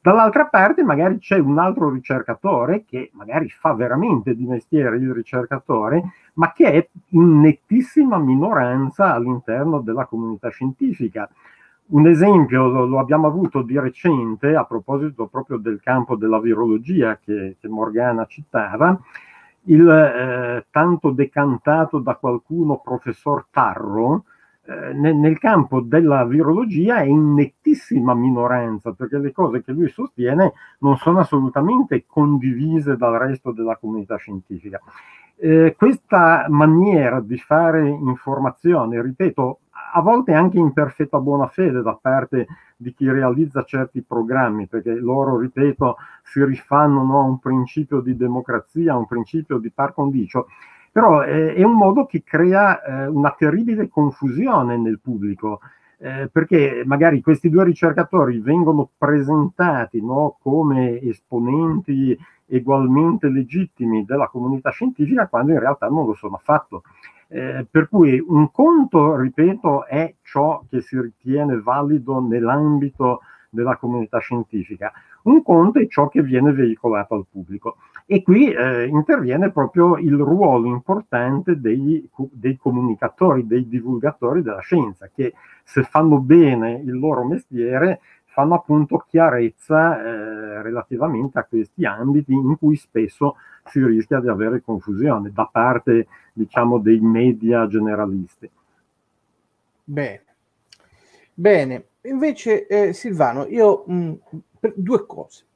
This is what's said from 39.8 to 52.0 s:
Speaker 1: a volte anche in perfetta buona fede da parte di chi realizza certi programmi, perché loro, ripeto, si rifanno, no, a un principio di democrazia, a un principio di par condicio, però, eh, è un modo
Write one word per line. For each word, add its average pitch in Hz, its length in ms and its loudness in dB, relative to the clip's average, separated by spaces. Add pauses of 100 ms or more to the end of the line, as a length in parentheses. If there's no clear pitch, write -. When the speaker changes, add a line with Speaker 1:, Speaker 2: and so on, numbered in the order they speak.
Speaker 1:
a 175 80 2
volte 226 320 2
anche 180 240 2
in 156 140 2
perfetta 147 480 -2
buona 139 280 -2
fede 139 340 -2
da 107 180 -6
parte 131 480 -2 (300)
di 123 160 -14
chi 135 160 -2
realizza 135 540 -2
certi 131 400 -6
programmi, 117 640 -4
perché 113 260 -6
loro, 127 440 -2
ripeto, 131 600 -2 (260)
si 139 220 -2
rifanno, 139 580 0
no, 135 160 2
a 139 40 2
un 131 160 -2
principio 131 600 -4
di 127 160 -4
democrazia, 123 760 -4
a 123 40 0
un 113 100 -4
principio 127 500 -6
di 113 140 -6
par 139 220 -4
condicio, 131 540 -4 (440)
però, 180 320 4
eh, 156 320 0
è 185 80 4
un 233 100 6
modo 220 320 4